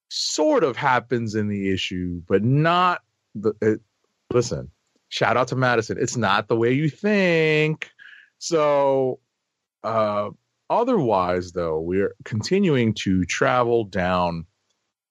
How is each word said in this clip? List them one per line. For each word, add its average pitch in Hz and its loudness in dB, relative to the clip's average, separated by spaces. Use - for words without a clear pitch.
sort 302 0
of 131 2
happens 120 0
in 107 0
the 98 0
issue, 90 -4
but 98 2
not 165 2
the, 107 -2
it, 110 2
listen, 82 -2
shout 113 0
out 123 0
to 135 -4
Madison. 120 0
It's 123 -2
not 107 0
the 120 0
way 117 2
you 151 0
think. 160 0
So, 139 0
uh, 107 -2
otherwise, 107 0
though, 82 -4
we're 92 -2
continuing 127 0
to 95 0
travel 120 0
down 90 -2